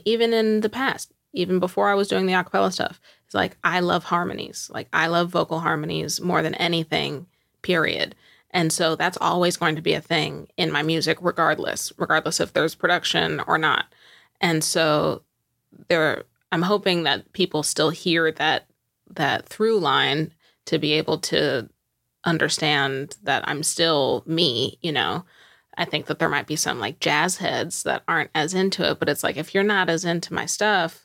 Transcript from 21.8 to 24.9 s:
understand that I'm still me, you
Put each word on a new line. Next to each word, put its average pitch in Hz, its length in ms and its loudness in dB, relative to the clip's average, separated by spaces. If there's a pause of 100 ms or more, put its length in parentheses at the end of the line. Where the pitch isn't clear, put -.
understand 147 960 0
that 131 240 -2
I'm 147 160 -4
still 143 640 2
me, 139 560 0
you 165 100 -4